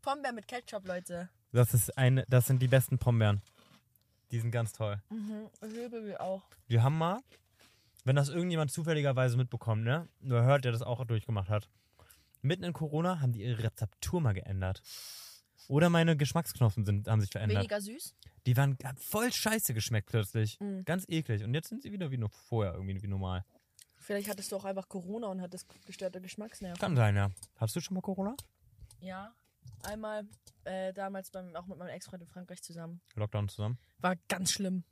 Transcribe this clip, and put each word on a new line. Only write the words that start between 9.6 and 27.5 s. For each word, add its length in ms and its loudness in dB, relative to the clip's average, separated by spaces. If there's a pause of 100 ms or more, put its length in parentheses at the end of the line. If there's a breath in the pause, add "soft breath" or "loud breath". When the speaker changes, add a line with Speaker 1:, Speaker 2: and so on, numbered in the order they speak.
Speaker 2:
ne, 240 0 (160)
oder 200 4
hört, 200 6
der 80 2
das 100 -2
auch 220 -4
durchgemacht 440 -2
hat, 200 0 (760 soft breath)
mitten 220 0
in 80 -2
Corona 480 0
haben 120 2
die 100 -4
ihre 200 -2
Rezeptur 580 -2
mal 140 4
geändert. 480 -4 (840 loud breath)
Oder 220 6
meine 260 6
Geschmacksknospen 680 2
sind, 240 0
haben 120 6
sich 100 0
verändert. 280 2
Speaker 1:
Weniger 220 0
süß? 340 -12 (320 loud breath)
Speaker 2:
Die 100 6
waren, 280 4
haben 140 -8
voll 340 0
scheiße 420 0
geschmeckt 340 0
plötzlich. 520 0
Speaker 1:
Mhm. 240 -6
Speaker 2:
Ganz 240 -2
eklig. 340 0
Und 120 -2
jetzt 140 -2
sind 140 -10
sie 80 -12
wieder 220 -4
wie 60 -2
noch 140 -2
vorher, 420 -2
irgendwie 280 -6
wie 60 -6
normal. 360 -2 (520)
Speaker 1:
Vielleicht 320 -6
hattest 240 -8
du 40 -4
auch 80 -6
einfach 240 -6
Corona 400 -6
und 120 -6
hattest 260 -10 (200)
gestörte 340 -8
Geschmacksnerven. 580 -10
Speaker 2:
Kann 160 0
sein, 220 6
ja. 140 2 (260)